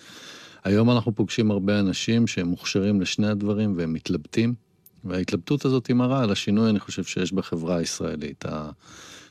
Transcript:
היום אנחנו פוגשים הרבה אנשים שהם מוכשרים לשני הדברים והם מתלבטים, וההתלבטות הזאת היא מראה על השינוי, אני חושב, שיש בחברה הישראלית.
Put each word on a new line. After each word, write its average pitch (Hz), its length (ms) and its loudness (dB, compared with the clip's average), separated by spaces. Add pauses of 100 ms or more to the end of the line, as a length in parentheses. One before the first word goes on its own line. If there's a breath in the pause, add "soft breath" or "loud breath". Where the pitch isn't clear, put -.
(640 loud breath)
היום 107 260 4
אנחנו 117 240 2
פוגשים 107 360 0
הרבה 101 300 2
אנשים 113 460 2
שהם 95 200 -2
מוכשרים 98 540 0
לשני 104 260 0
הדברים 104 500 0
והם 82 160 -2
מתלבטים, 92 640 -2 (500)
וההתלבטות 92 600 -2
הזאת 131 220 0
היא 123 100 2
מראה 127 260 2
על 104 100 2
השינוי, 110 380 2
אני 101 100 2
חושב, - 240 -8
שיש - 280 -4
בחברה 90 440 -2
הישראלית. 80 680 -6 (840 loud breath)